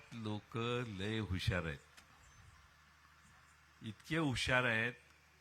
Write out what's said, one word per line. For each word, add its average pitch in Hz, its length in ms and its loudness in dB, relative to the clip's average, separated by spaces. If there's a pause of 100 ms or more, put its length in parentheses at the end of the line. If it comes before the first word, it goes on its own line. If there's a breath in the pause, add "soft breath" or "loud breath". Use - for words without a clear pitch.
(120)
लोक 107 460 -6 (300)
लय 107 320 -2
हुशार 90 460 0
आहेत. 73 120 -4 (2000)
इतके 113 360 -6
हुशार 131 460 4
आहेत 117 300 2 (480)